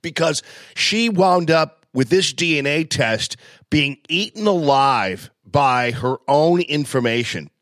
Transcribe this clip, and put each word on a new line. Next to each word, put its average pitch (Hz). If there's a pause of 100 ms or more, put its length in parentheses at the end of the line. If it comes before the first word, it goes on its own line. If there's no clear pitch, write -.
Because 160 (320)
she 226
wound 180
up 160
with 127
this 175
D 160
N 139
A 147
test 113 (320)
being 139 (120)
eaten 208
alive 139 (160)
by 123
her 127 (100)
own 160
information. 120 (120)